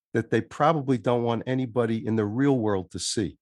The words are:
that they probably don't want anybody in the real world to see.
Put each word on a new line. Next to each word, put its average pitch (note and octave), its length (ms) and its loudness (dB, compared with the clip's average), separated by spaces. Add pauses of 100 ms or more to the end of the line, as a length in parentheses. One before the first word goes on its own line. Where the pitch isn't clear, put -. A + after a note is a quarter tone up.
(140)
that A2+ 160 -2
they A2+ 100 2
probably C#3+ 560 0
don't A#2+ 280 0
want A#2 220 0
anybody A#2 600 -2
in A2 100 0
the A2 80 2
real C3 320 2
world G#2 360 -2
to - 60 -8
see. E2 440 -4